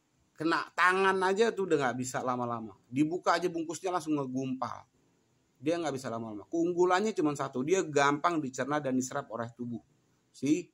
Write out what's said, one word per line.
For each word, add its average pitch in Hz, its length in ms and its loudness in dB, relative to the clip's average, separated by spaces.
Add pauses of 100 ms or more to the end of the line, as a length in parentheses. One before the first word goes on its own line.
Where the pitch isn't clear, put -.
(340)
kena 156 400 0
tangan 190 480 4
aja 196 320 2
tuh 190 160 -4
udah 156 80 4
nggak 127 240 0
bisa 123 240 -4
lama-lama. 120 480 -4 (160)
Dibuka 160 480 2
aja 175 160 -2
bungkusnya 165 400 -4
langsung 156 240 -2
ngegumpal. 127 720 -6 (720)
Dia 156 160 0
nggak 143 240 -4
bisa 131 80 -8
lama-lama. 110 400 -8
Keunggulannya 180 640 2
cuma 151 240 0
satu, 135 240 -2
dia 170 240 2
gampang 147 560 2
dicerna 131 400 -2
dan 131 160 0
diserap 131 320 -4
oleh 117 240 -6
tubuh 120 280 -8 (520)
si 156 400 0